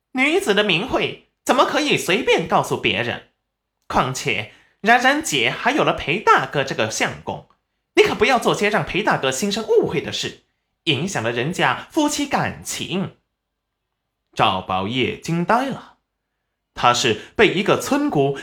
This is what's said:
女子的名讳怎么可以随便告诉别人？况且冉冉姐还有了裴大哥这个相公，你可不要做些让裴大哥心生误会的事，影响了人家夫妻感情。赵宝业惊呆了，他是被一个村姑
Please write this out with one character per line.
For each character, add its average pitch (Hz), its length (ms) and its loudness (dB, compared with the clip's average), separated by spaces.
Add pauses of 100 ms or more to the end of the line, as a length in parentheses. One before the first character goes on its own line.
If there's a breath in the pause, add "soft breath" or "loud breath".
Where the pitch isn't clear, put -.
(120)
女 285 260 0
子 - 160 0
的 214 100 4
名 202 240 0
讳 202 400 -4 (160)
怎 - 100 2
么 277 100 4
可 277 160 0
以 285 160 2
随 196 260 0
便 262 240 2
告 180 160 2
诉 131 160 -2
别 104 240 -2
人？ 117 260 -6 (580)
况 127 280 -2
且 107 380 -4 (280 soft breath)
冉 233 200 4
冉 277 220 2
姐 127 280 0
还 220 220 -2
有 240 100 0
了 147 100 2
裴 170 280 -4
大 370 260 2
哥 143 160 -2
这 156 120 -4
个 110 160 0
相 - 320 -4
公， - 260 -10 (480)
你 392 60 6
可 403 120 4
不 - 120 2
要 254 120 4
做 208 160 2
些 208 160 0
让 196 140 0
裴 180 180 -4
大 175 160 2
哥 135 120 0
心 202 200 -2
生 214 160 -4
误 440 220 4
会 147 120 -2
的 101 120 -8
事， - 320 -8 (400)
影 147 240 0
响 127 140 -4
了 113 100 -2
人 123 200 -2
家 147 380 -2
夫 294 180 0
妻 285 180 -2
感 104 380 -4
情。 147 520 -6 (1160)
赵 101 260 2
宝 95 260 -2
业 120 320 -2
惊 170 260 -4
呆 233 220 0
了， - 300 -12 (800)
他 123 200 4
是 120 260 0 (140 loud breath)
被 190 180 4
一 127 100 -2
个 131 180 2
村 294 280 0
姑 139 340 0